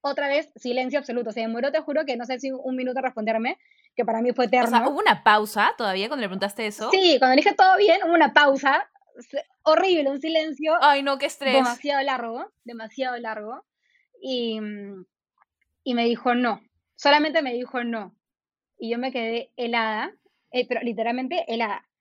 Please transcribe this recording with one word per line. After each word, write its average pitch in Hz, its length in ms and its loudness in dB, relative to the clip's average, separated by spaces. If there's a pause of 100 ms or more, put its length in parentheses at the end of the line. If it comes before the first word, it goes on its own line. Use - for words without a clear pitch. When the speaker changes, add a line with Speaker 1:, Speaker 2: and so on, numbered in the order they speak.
Speaker 1:
otra 285 260 -4
vez, 294 280 -2
silencio 254 440 -4
absoluto. 240 320 -6
Se 226 100 -6
demoró, 233 300 -4
te 311 100 0
juro 302 240 -4
que 254 120 -4
no 240 80 -8
sé 254 140 -6
si 269 120 -6
un 254 240 -6
minuto 254 260 -4
responderme, 226 560 -4 (380)
que 226 100 0
para 226 160 -2
mí 247 120 0
fue 247 120 0 (140)
Speaker 2:
O 233 80 2
sea, 240 160 2
Speaker 1:
eterno. 269 40 2
Speaker 2:
¿hubo 294 120 -4
una 403 240 2
pausa 214 540 2
todavía 196 300 -2
cuando 269 140 -4
le 208 60 -2
preguntaste 196 400 -4
eso? 220 240 -6
Speaker 1:
Sí, 359 280 4
cuando 262 160 6
le 294 60 6
dije, 403 140 2
"¿Todo 370 220 6
bien?", 403 280 4
hubo 339 80 2
una 311 200 4
pausa. 285 560 4 (300)
Se-, - 260 -12 (180)
horrible, 320 460 4
un 277 100 -4
silencio 311 600 -2
Speaker 2:
Ay, 277 220 6
no, 277 140 0
qué 277 100 -4
estrés. 262 280 0
Speaker 1:
demasiado 269 480 0
largo, 254 480 -6 (120)
demasiado 240 560 -8
largo. 220 460 -10 (560)
Y, 233 400 -4
mm, 202 440 -12 (800)
y 254 120 -4
me 233 100 0
dijo, 233 300 0
"No". 240 260 -2 (340)
Solamente 302 460 4
me 254 120 -4
dijo, 247 300 -6
"No". 220 320 -8 (640)
Y 226 140 -8
yo 233 80 -6
me 254 120 -4
quedé 233 460 -6
helada, 233 560 -4 (380)
eh, 254 160 -2
pero 240 140 -4
literalmente 240 720 -4
helada. 220 340 -6 (140)